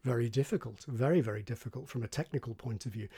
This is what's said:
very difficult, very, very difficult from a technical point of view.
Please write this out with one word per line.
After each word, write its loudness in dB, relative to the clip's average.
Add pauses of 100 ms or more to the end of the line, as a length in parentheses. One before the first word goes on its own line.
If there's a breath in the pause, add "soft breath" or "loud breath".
very 2
difficult, 0
very, 4
very 0
difficult -6
from -2
a -2
technical -2
point -6
of -4
view. -6 (100)